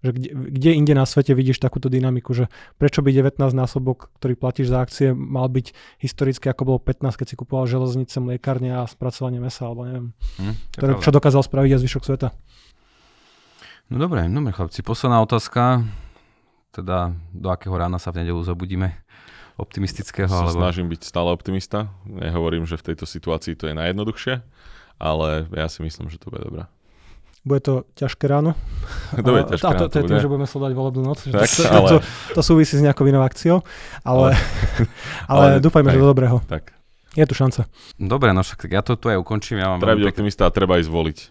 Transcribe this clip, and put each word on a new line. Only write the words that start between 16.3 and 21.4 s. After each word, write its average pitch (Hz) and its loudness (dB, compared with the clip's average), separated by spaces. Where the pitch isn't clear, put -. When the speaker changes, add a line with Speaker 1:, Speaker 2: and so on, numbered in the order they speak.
Speaker 2:
Teda, 90 -4
do 90 -8
akého 92 -6
rána 87 -2
sa - -10
v 85 -6
nedeľu 85 -4
zobudíme? 90 -4
Optimistického, - -6
Speaker 3:
Sa 90 0
Speaker 2:
alebo 87 0
Speaker 3:
snažím 90 -2
byť 85 -8
stále 87 -4
optimista. 95 -6